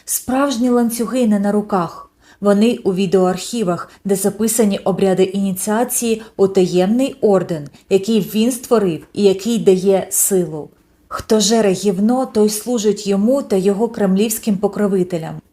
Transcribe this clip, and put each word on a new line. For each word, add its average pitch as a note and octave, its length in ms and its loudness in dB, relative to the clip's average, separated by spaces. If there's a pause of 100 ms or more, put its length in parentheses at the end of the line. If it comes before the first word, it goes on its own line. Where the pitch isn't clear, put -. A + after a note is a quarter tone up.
Справжні B3+ 680 -2
ланцюги A#3+ 560 0
не G#3 120 2
на G3+ 140 0
руках. G3+ 580 -4 (300)
Вони G3+ 440 2
у F#3+ 100 0
відеоархівах, F#3 960 0 (140)
де G3 120 0
записані G3+ 600 0
обряди F#3+ 440 0
ініціації G#3+ 1000 -2 (140)
у G3 120 2
таємний F#3+ 720 0
орден, F3 480 0 (220)
який G3 300 2
він G#3+ 320 0
створив G3+ 600 -2
і G3+ 100 -2
який G3+ 360 2
дає F#3 520 2
силу. D#3+ 580 -2 (400)
Хто - 320 -2
жере G#3 320 2
гівно, G#3 540 0
той G#3+ 220 2
служить G#3+ 580 -2
йому G#3+ 360 2
та G#3+ 140 -2
його G3 320 0
кремлівським G#3 680 0
покровителям. F3+ 840 -2 (120)